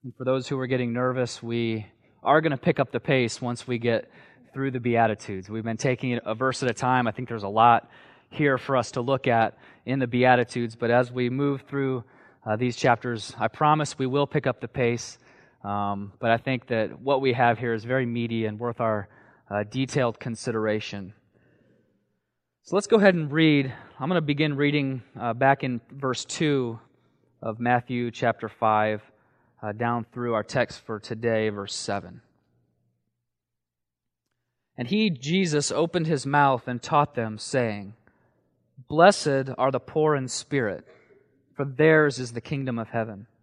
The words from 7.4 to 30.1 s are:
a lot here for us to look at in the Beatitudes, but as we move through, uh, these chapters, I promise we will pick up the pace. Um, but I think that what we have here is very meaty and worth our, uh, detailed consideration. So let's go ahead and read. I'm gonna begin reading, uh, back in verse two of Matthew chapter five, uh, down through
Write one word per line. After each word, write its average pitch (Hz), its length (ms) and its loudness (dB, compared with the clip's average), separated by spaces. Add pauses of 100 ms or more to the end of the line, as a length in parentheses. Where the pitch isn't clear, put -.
a 101 40 -8
lot 113 400 6 (440)
here 143 260 2
for 135 180 -4
us 120 180 0
to 127 80 -4
look 131 260 0
at 113 320 2 (260)
in 131 140 -2
the 127 80 0
Beatitudes, 123 680 2
but 117 140 -2
as 120 220 4
we 123 180 -2
move 139 380 -2
through, 131 360 -4 (400)
uh, 107 120 -2
these 123 200 -2
chapters, 120 640 0
I 110 80 0
promise 151 520 2
we 131 80 0
will 139 180 0
pick 139 220 -2
up 123 120 -2
the 120 80 -10
pace. 120 520 -2 (440)
Um, 101 560 -6
but 117 120 2
I 117 60 4
think 131 300 -4
that 110 320 -2
what 135 220 2
we 131 120 2
have 117 260 4
here 120 160 -2
is 107 80 -6
very 127 240 0
meaty 113 400 -2
and 107 120 -6
worth 120 220 -6
our, 107 260 0 (440)
uh, 104 180 -2
detailed 127 500 -2
consideration. 107 960 -4 (1500)
So - 120 -6
let's 202 120 0
go 233 100 4
ahead 196 160 6
and 156 180 -2
read. 147 400 4 (280)
I'm 131 80 -6
gonna 175 140 2
begin 147 340 0
reading, 139 480 0 (160)
uh, 117 160 -2
back 135 280 4
in 123 160 -4 (120)
verse 135 340 -4
two 131 540 -2 (600)
of 110 200 -8
Matthew 120 500 0
chapter 113 400 -2
five, 107 540 0 (600)
uh, 107 80 -6
down 117 340 -4
through 120 280 -6